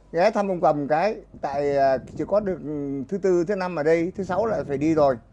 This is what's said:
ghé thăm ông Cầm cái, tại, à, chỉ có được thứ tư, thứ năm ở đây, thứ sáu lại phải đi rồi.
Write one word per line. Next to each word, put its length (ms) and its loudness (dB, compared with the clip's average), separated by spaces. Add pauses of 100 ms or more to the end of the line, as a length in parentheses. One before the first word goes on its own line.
(120)
ghé 200 2
thăm 160 -2
ông 140 -2
Cầm 260 2
cái, 280 0 (260)
tại, 360 -2
à, 200 4
chỉ 300 -8
có 120 2
được 200 -4 (500)
thứ 80 -4
tư, 300 2
thứ 80 -2
năm 200 -4
ở 80 -2
đây, 320 2
thứ 80 -6
sáu 220 -2
lại 180 -2
phải 140 -4
đi 180 2
rồi. 220 4 (160)